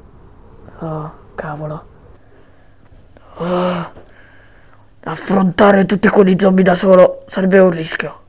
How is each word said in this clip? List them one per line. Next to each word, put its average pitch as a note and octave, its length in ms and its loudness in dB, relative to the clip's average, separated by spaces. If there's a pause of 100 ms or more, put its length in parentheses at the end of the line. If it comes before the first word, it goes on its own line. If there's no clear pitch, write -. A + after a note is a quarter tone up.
(800)
Oh, D#3 320 -12 (240)
cavolo. D3+ 500 -12 (1500)
Oh, F3+ 560 -4 (1120)
affrontare F#3+ 840 0
tutti G3+ 220 -2
quegli F#3+ 320 2
zombie F#3+ 240 2
da F3+ 120 2
solo F#3 520 2
sarebbe F#3+ 320 0
un F#3 120 4
rischio. D#3+ 580 -10